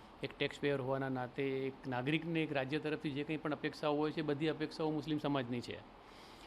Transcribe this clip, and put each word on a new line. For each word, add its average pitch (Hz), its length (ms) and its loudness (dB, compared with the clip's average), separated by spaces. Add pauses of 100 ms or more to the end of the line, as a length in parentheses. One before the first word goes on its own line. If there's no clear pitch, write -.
(240)
એક - 140 -4
ટેક્સપેયર 143 440 2
હોવાના 135 280 0
નાતે 127 340 -2
એક 135 300 0 (140)
નાગરિકને 156 560 2
એક 147 100 -2
રાજ્ય 135 260 2
તરફથી 151 320 0
જે 139 120 0
કંઈ 156 140 0
પણ 151 140 0
અપેક્ષાઓ 147 440 2
હોય 151 160 4
છે, 160 100 -2
બધી 151 260 2
અપેક્ષાઓ 156 440 0
મુસ્લિમ 151 260 0
સમાજની 131 440 2
છે. - 380 -10 (480)